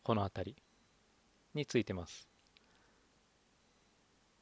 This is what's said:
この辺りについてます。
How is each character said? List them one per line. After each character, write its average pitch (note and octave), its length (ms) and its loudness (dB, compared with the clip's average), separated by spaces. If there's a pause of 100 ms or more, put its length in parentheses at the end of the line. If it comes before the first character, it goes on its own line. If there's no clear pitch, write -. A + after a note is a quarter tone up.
こ A2+ 140 4
の G2+ 80 4
辺 F#2+ 300 -4
り - 80 -20 (920)
に D3 100 -2
つ - 140 2
い G#2+ 60 4
て G2+ 100 -2
ま F2 140 -6
す。 - 200 -18 (2250)